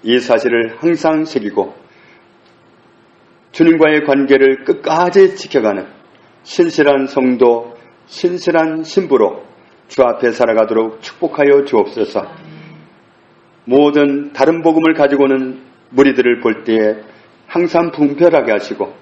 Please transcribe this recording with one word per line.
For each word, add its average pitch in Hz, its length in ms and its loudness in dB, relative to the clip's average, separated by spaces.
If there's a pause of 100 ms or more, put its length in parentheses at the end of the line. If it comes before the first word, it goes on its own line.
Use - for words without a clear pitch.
이 120 160 0
사실을 117 580 -2
항상 156 480 -2
새기고 101 480 -6 (1800)
주님과의 156 540 2
관계를 135 580 2
끝까지 180 720 0
지켜가는 107 520 -4 (560)
신실한 143 640 0
성도, 120 680 0 (320)
신실한 160 760 -2
신부로 135 600 -2 (440)
주 - 160 0
앞에 120 280 0
살아가도록 110 680 -2
축복하여 143 640 0
주옵소서. 104 580 -2 (1400)
모든 143 680 2
다른 160 300 0
복음을 160 320 2
가지고는 135 680 0 (300)
무리들을 123 520 2
볼 110 220 -2
때에 107 340 0 (500)
항상 170 440 -2
분별하게 143 600 2
하시고 104 500 -6